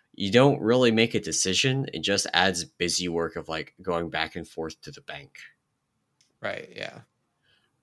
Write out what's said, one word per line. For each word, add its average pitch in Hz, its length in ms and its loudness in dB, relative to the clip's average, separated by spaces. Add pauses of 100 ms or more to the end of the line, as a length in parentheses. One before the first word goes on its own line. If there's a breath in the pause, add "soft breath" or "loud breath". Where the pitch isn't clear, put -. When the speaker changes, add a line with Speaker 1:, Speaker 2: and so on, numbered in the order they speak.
(140 soft breath)
Speaker 1:
you 98 180 -4
don't 131 300 6
really 120 300 4
make 113 240 4
a 101 60 0
decision. 131 720 0
It 80 80 -6
just 98 320 -2
adds 87 320 2
busy 87 440 -4
work 82 280 -2
of, 78 120 -10
like, 80 320 -6
going 85 280 -2
back 80 260 -4
and 85 120 -8
forth 80 340 -10
to - 100 -16
the - 100 -18
bank. - 380 -16 (1000)
Speaker 2:
Right, - 340 -8
yeah. - 260 -12 (800)